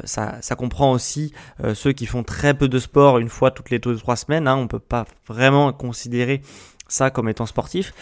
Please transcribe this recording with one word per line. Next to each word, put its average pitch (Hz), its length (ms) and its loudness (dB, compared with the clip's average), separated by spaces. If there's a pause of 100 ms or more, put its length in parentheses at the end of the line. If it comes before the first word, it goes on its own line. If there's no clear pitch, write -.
ça, 110 380 -8
ça - 140 -6
comprend 131 360 0
aussi, 147 420 -4 (300)
euh, 110 100 -2
ceux 139 180 0
qui 120 140 -4
font 120 160 -6
très 143 320 0
peu 139 140 2
de 127 100 0
sport 139 400 6
une 117 120 0
fois 131 200 2
toutes - 220 -8
les 120 80 0
deux, 120 160 -2
trois 120 200 -2
semaines, 151 320 -2
hein, 131 100 2
on 127 100 -2
peut 110 100 -6
pas 120 300 -6 (200)
vraiment 135 460 4
considérer 123 720 -4 (440)
ça 131 220 0
comme 120 180 -2
étant 110 200 -4
sportif, - 540 -6